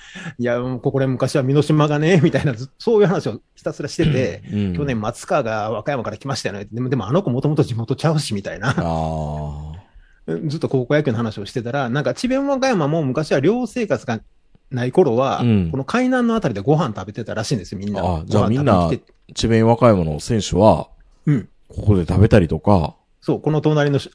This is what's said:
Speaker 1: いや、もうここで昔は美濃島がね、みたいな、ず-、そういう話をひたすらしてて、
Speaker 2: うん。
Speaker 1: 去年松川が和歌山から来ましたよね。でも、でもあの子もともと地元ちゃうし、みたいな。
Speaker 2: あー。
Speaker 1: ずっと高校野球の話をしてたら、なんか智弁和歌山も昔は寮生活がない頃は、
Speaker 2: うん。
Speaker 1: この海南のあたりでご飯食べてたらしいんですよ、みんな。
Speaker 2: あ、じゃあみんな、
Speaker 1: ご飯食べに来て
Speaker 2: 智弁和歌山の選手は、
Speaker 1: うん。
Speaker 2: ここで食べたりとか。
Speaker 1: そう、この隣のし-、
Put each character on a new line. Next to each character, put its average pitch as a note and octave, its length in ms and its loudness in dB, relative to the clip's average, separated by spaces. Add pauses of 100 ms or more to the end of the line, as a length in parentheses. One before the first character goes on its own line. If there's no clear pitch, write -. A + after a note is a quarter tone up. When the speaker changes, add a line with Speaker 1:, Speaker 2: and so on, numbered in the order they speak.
(380)
Speaker 1:
い A#2+ 60 -4
や、 A#2+ 160 0
も B2+ 160 -6
う A2+ 40 -10
こ C#3 120 -2
こ C3+ 80 0
で C3+ 60 2
昔 C3 300 -2
は C#3+ 60 2
美 C3+ 120 0
濃 D3 80 4
島 D3+ 260 4
が D3 100 0
ね、 D#3+ 240 4
み E3+ 80 4
た C3 100 0
い C3+ 40 -2
な、 C#3+ 100 0
ず-、 B2 240 -12
そ A3+ 200 2
う - 20 6
い G#3 40 6
う - 20 6
話 D#3+ 220 0
を G#2 120 -8 (140)
ひ - 100 -20
た E3 80 -6
す D3+ 100 -10
ら C#3 60 -6
し - 80 -10
て D#3+ 80 2
て、 C3 380 0 (100)
Speaker 2:
う G#2 40 -4
ん。 G2 200 -2
Speaker 1:
去 D3 80 -2
年 B2 160 -2
松 A2 260 -6
川 D#3+ 160 0
が A2 280 -4
和 A2 100 -6
歌 D3 120 -6
山 B2+ 100 -4
か G#2+ 80 -6
ら G#2 60 -10
来 - 120 -12
ま C3+ 80 -4
し - 60 -8
た G2+ 80 -4
よ G2 60 -10
ね。 G2+ 140 -12
で A2+ 100 -8
も、 B2+ 100 -4
で C3+ 60 0
も B2+ 120 -4
あ A#2+ 40 -2
の F#3+ 100 2
子 E3 80 -2
も B2 100 -2
と C#3+ 80 0
も D3+ 80 0
と D3 80 4
地 A2 100 -4
元 A2+ 220 -4
ち - 80 -6
ゃ D#3+ 80 2
う D#3 80 0
し、 G#2+ 140 -6
み G2 80 -6
た - 120 -10
い E2 40 -12
な。 A2+ 180 -2
Speaker 2:
あ D#2 960 -4 (540)
ー。 E3 220 -6
Speaker 1:
ず D3 100 -4
っ - 20 -8
と A2+ 80 -2
高 B2+ 180 0
校 D3 80 0
野 D3+ 80 4
球 C#3+ 100 0
の G#2+ 40 -2
話 A2+ 220 -4
を G2 80 -10
し - 60 -16
て B2 100 -6
た A#2+ 100 -8
ら、 C#3 160 -2
な C#3 140 -2
ん - 20 -8
か B2+ 100 0
智 - 140 -4
弁 C4+ 180 0
和 C#4 100 0
歌 C4 120 0
山 F3 200 2
も D#3+ 140 0
昔 C#3+ 300 -2
は D3+ 80 2
寮 A3+ 260 0
生 A#3 200 -4
活 - 200 -2
が A2+ 140 -4 (500)
な B2 140 -4
い B2+ 80 -4
頃 C3 240 4
は、 B2+ 240 0
Speaker 2:
う B2 40 0
ん。 G2+ 260 4
Speaker 1:
こ C3 80 -4
の C3+ 60 -6
海 B3 200 0
南 B3+ 240 2
の A3+ 80 0
あ A3 40 0
た E3+ 80 -2
り A2+ 60 -2
で G2 60 -6
ご C#3 160 2
飯 C#3+ 180 -2
食 F#2+ 120 -10
べ G#2+ 60 -14
て A#2+ 120 -10
た G2+ 100 -8
ら G#2 100 -4
し - 80 -4
い C3+ 40 0
ん - 20 -6
で F2 60 -8
す - 80 -14
よ、 G2 60 -10
み G2 80 -8
ん G#2 60 -4
な。 F#2+ 100 -2
Speaker 2:
あ、 E2+ 240 0
じ G2+ 100 -2
ゃ G2+ 80 4
あ F#2+ 40 0
み A#2+ 100 0
ん D3 60 0
な、 A#2 100 6
Speaker 1:
ご F2+ 60 6
飯 - 40 4
食 D#2+ 60 0
べ B2 60 0
に - 60 -18
来 - 40 -20
て - 80 -20 (200)
Speaker 2:
智 - 140 -2
弁 A2+ 180 4
和 A#2 80 6
歌 B2 120 4
山 G2 180 6
の D2+ 160 -4
選 A2+ 200 -2
手 E2 160 -4
は、 F#2 320 6 (380)
Speaker 1:
う D3+ 60 4
ん。 A#2 160 0 (200)
Speaker 2:
こ - 140 -12
こ G#2+ 140 4
で E2+ 100 0
食 F#2 140 0
べ A2 80 8
た A2+ 100 6
り F2 80 4
と D#2 140 -4
か。 F#2 340 2 (260)
Speaker 1:
そ - 160 -2
う、 - 40 -10
こ D3 120 -2
の D#3 100 0
隣 D3+ 280 2
の C#3 80 2
し-、 - 160 -6